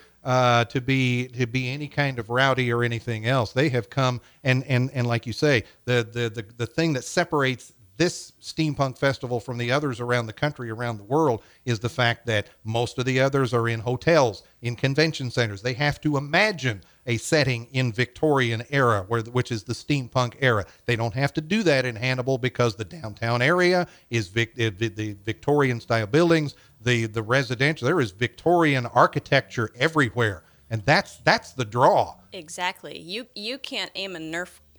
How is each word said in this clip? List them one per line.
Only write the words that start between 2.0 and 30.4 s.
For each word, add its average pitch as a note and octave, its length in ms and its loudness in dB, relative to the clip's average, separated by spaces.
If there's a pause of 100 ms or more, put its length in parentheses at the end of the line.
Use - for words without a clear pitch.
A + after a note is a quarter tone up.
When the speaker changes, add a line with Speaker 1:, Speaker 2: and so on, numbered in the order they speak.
Speaker 1:
of G#2+ 100 -8
rowdy B2+ 420 2
or A#2+ 140 0
anything A2+ 420 -4
else. B2+ 260 0
They C#3 180 2
have A#2+ 180 -2
come, B2+ 320 0 (240)
and, C3 200 2
and, B2+ 280 0
and B2 140 -2
like A#2 200 -2
you A#2 60 -4
say, C#3 320 2 (220)
the, A#2+ 260 2
the, A#2+ 160 -2
the, A2 160 -8 (140)
the A#2 80 -2
thing E3 260 0
that B2+ 120 -4
separates C#3 680 -2 (240)
this - 440 -2
steampunk C#3+ 580 -2
festival B2 420 -2
from A#2+ 180 -8
the A#2+ 140 -2
others C3+ 280 -2
around A#2+ 260 0
the A2 60 -12
country, C3 380 -6
around A#2 280 -4
the G2+ 60 -20
world, C3 380 2 (240)
is A#2 140 -2
the B2 80 -4
fact A#2 380 0
that G#2+ 220 0 (160)
most A#2 340 -2
of B2+ 60 -4
the B2+ 160 2
others C3+ 340 2
are A#2 140 0
in A2+ 120 -2
hotels, B2 640 2 (200)
in A#2+ 140 -4
convention C#3 540 0
centers. G#2+ 320 -2
They B2 120 -4
have C#3+ 280 -2
to D3+ 140 0
imagine C#3+ 680 -2 (240)
a A#2+ 120 0
setting B2+ 540 0
in C3 200 0
Victorian B2 760 0
era, A#2+ 380 2
where, A#2 140 0
which A#2+ 300 -2
is A2 120 -4
the A#2+ 100 -6
steampunk B2+ 640 -2
era. A2+ 240 2 (220)
They A#2+ 100 0
don't A2+ 180 -2
have C#3 200 -2
to E3 80 -2
do G3 220 -2
that C#3 200 4
in B2 120 -6
Hannibal B2+ 420 -2
because A#2+ 380 0
the A2 100 -8
downtown A#2 560 -4
area F3 440 4 (240)
is A2+ 180 0
Vic-, A2+ 300 -2
uh, A2+ 200 0
the, A2+ 100 0
the G#2+ 240 -6 (120)
Victorian C3 560 0
style A2+ 260 0
buildings, D#3 480 2 (260)
the, A#2 260 0
the A2 160 -4
residential. B2+ 640 0
There E3 140 2
is A#2 120 -2
Victorian C#3 760 0
architecture - 920 2
everywhere, B2 640 0 (260)